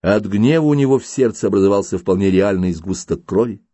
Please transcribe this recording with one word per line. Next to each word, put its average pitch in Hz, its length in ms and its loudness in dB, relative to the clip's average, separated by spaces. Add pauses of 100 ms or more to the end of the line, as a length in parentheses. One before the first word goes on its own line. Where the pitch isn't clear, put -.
От 104 240 0
гнева 123 400 2
у 147 80 2
него 135 260 2
в - 60 -10
сердце 113 420 -2
образовался 98 500 2
вполне 95 340 0
реальный 92 420 0
сгусток 92 520 -8
крови. 110 360 -2 (120)